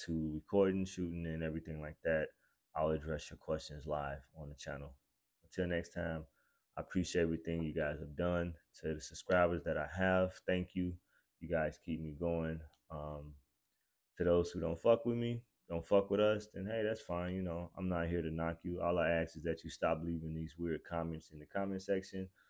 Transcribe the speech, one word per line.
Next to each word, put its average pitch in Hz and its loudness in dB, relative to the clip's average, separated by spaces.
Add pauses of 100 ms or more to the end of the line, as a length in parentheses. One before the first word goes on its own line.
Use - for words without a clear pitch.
to 80 0
recording, 95 2
shooting, 85 -4
and 80 -4
everything 80 -6
like 76 -8
that, 80 2 (480)
I'll 78 2
address 78 -2
your 76 -14
questions 73 -6
live 71 -2 (180)
on 73 -10
the 73 -12
channel. 69 -10 (520)
Until - -2
next 85 -2
time, 82 -4 (520)
I - -6
appreciate 90 0
everything 82 0
you 78 -2
guys 76 0
have 73 -10
done. 87 0 (280)
To 80 -2
the 76 -6
subscribers 87 2
that 80 0
I 76 -2 (120)
have, 92 4 (140)
thank 92 0
you. 90 0 (460)
You 82 -10
guys 78 0
keep 80 -2
me 78 -6
going. 82 -2 (300)
Um, 76 -8 (840)
to 87 0
those 87 6
who 87 -4
don't 82 -2
fuck 117 6
with 120 2
me, 120 -2 (260)
don't 85 -4
fuck 101 4
with 101 4
us, 107 4
then 95 -6
hey, 110 -2
that's 113 -2
fine. 87 -2
You 95 -2
know, 87 -4
I'm 92 -2
not 85 2
here 85 0
to 80 -2
knock 82 -2
you. 87 -4
All 87 2
I 82 4
ask 82 2
is 76 -10
that 82 -2
you 80 -8
stop 82 0
leaving 80 -4
these 80 -6
weird 85 -2
comments 82 -4
in 76 -16
the 73 -14
comment 98 -4
section, 95 -4 (220)